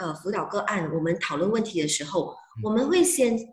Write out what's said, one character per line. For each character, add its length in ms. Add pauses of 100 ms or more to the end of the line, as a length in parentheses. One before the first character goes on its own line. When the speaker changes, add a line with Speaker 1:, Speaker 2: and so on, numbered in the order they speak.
Speaker 1:
呃， 140
辅 160
导 160
个 140
案， 340
我 40
们 220
讨 160
论 120
问 140
题 200
的 40
时 160
候， 280
Speaker 2:
嗯。 340
Speaker 1:
我 60
们 180
会 160
先 340 (140)